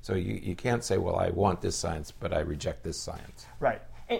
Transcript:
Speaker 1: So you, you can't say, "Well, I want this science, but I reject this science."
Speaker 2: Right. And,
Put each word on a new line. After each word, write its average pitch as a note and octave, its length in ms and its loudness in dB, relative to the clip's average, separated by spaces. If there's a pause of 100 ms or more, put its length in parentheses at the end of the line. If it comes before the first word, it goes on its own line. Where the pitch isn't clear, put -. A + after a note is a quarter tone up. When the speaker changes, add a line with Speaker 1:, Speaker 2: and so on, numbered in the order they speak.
Speaker 1:
So F#2+ 140 0
you, F#2+ 180 2
you F#2 220 -2
can't A#2+ 280 2
say, G2 140 4
"Well, F2+ 200 4
I F2+ 120 4
want F2+ 320 4
this F#2+ 140 0
science, E2 340 -2
but - 240 -4
I D#2+ 60 4
reject D#2 440 -2
this E2 160 -4
science." - 460 -10 (140)
Speaker 2:
Right. B2 220 2 (280)
And, A#3 100 2